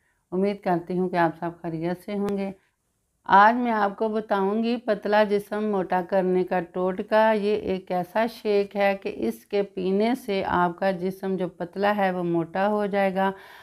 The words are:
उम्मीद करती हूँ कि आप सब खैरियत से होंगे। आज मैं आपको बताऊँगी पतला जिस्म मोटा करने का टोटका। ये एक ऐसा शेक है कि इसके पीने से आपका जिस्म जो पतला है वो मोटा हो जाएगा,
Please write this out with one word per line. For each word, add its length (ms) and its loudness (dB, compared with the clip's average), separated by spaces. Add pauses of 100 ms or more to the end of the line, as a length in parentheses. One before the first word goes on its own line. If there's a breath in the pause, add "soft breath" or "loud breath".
(320)
उम्मीद 320 0
करती 340 -2
हूँ 120 0
कि 80 -4
आप 240 2
सब 200 -6
खैरियत 360 -6
से 180 -10
होंगे। 380 -4 (760 soft breath)
आज 260 8
मैं 160 0
आपको 380 0
बताऊँगी 680 0
पतला 460 2
जिस्म 400 -2
मोटा 380 0
करने 420 2
का 160 -2
टोटका। 720 0
ये 240 0
एक 360 -4
ऐसा 360 -2
शेक 480 -2
है 200 2
कि 140 -8
इसके 520 -4
पीने 540 0
से 280 -4
आपका 480 0
जिस्म 460 -4
जो 100 -2
पतला 440 -2
है 200 0
वो 120 -4
मोटा 420 0
हो 220 0
जाएगा, 460 0 (300 loud breath)